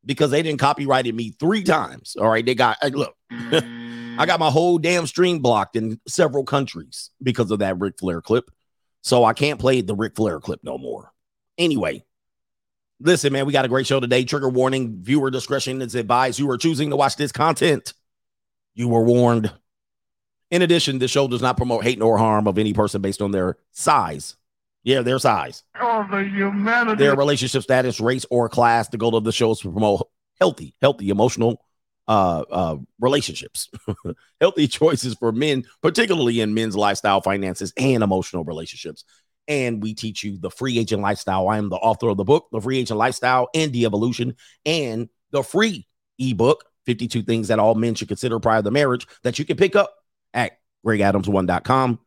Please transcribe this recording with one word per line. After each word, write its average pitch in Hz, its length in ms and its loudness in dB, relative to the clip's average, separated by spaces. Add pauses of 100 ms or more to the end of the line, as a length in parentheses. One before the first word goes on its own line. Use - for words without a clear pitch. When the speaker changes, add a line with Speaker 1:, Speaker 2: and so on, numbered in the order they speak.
Speaker 1:
because 139 260 0
they 147 120 2
didn't 151 180 -4
copyrighted 135 540 0
me 113 240 -6
three 196 240 0
times. 156 540 -2
All 107 120 2
right, 113 160 2
they 127 100 0
got, 113 260 2
hey, 143 100 0
look, 135 320 -4
<laughs> - 80 -20
I - 960 -4
got 170 120 2
my 156 120 4
whole 170 280 4
damn 170 280 0
stream 175 340 2
blocked 117 360 2
in 110 300 -4
several 135 380 0
countries - 680 -4 (120)
because 117 280 0
of 104 80 0
that 95 220 -2
Ric 98 180 -4
Flair 87 220 -4
clip. 113 300 0 (520)
So 123 220 4
I 113 100 4
can't 143 240 -2
play 127 220 2
the 104 160 -4
Ric 104 180 -6
Flair 90 260 -2
clip - 220 -8
no 65 160 -10
more. 60 320 -12 (480)
Anyway, 127 460 -2 (960)
listen, 147 320 2
man, 139 140 -2
we 143 60 -2
got 135 120 2
a 127 40 -2
great 127 180 0
show 135 120 0
today. 127 260 2
Trigger 135 240 -2
warning, 127 540 0
viewer 135 280 0
discretion 131 520 -4
is 117 120 -10
advised. 120 440 0
You 143 120 0
are 127 80 -2
choosing 151 320 0
to 139 60 -2
watch 139 200 2
this 143 160 -4
content. 151 640 0 (800)
You 120 140 -4
were 117 160 4
warned. 120 480 4 (1000)
In 175 120 2
addition, 165 360 2
this 127 120 0
show 139 160 2
does 120 160 -2
not 127 140 0
promote 117 260 -2
hate 117 160 0
nor 113 180 4
harm 107 300 4
of 98 120 0
any 107 140 0
person 101 300 0
based 98 200 -4
on 98 100 -2
their 92 240 -2 (160)
size. 87 640 -2 (480)
Yeah, 131 160 2
their 123 180 0
size. 98 440 0 (180)
Speaker 2:
Oh, 226 300 0
the 196 120 -2
humanity. 202 800 0
Speaker 1:
Their 139 140 4
relationship 135 460 0
status, 127 380 0
race, 123 300 -2
or 120 200 0
class. 117 380 4
The 113 100 -8
goal 113 180 0
of 107 80 0
the 110 80 -2
show 113 200 2
is 107 80 -4
to 95 120 -10
promote 104 340 0 (320)
healthy, 160 440 -2
healthy 117 260 0
emotional, 113 560 0 (420)
uh, 92 440 2
uh, 85 260 -2 (240)
relationships. - 720 -4 (340)
<laughs> - 380 -10
Healthy 160 260 2
choices 127 460 0
for 117 180 -2
men, 135 320 -2 (160)
particularly 160 600 2
in 107 120 0
men's 110 240 -2
lifestyle, 101 460 2
finances, 98 560 -4
and 127 240 2
emotional 92 420 -2
relationships. 82 600 -14 (440)
And 123 340 -2
we 110 120 -6
teach 110 280 -10
you 101 140 -8
the 90 140 -8
free 127 280 -4
agent 107 220 -2
lifestyle. 98 480 0
I 107 80 2
am 104 140 -2
the 90 60 -4
author 110 340 0
of 98 80 -2
the 101 60 -2
book, 143 280 2
The 113 80 -6
Free 131 180 -4
Agent 113 200 -4
Lifestyle 127 560 0
and 156 180 0
De-Evolution, 120 640 0 (300)
and 120 420 -4 (220)
the 139 120 0
free 202 440 0 (320)
ebook, 127 440 2 (220)
fifty-two 117 380 -4
Things 113 260 -2
That 110 100 2
All 110 160 4
Men 113 200 0
Should 107 140 -10
Consider 113 300 -4
Prior 110 240 2
to 101 80 -2
Marriage, 127 360 0 (160)
that 123 160 -4
you 151 80 -6
can 147 100 -2
pick 185 200 2
up 202 180 0 (400)
at 110 240 -4 (260)
greg 107 160 2
adams 98 280 2
one 95 180 2
dot 87 180 0
com. 127 420 2